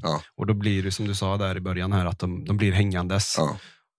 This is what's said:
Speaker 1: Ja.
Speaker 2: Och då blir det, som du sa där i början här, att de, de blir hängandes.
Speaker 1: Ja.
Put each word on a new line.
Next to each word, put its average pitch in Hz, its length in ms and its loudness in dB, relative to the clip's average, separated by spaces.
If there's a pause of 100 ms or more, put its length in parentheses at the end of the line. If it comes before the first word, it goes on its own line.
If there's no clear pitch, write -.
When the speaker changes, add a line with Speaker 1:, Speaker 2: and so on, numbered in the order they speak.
Speaker 1:
Ja. 76 180 -2 (140)
Speaker 2:
Och - 120 -4
då 107 60 4
blir 101 300 0
det, 95 80 -2
som 104 160 -4
du 101 80 -2
sa 98 220 0
där 95 200 -2
i - 20 -6
början 92 340 -2
här, 92 120 2
att 87 140 -2
de, 90 260 -4
de 101 120 0
blir 101 140 4
hängandes. 95 680 2
Speaker 1:
Ja. 80 220 0 (400)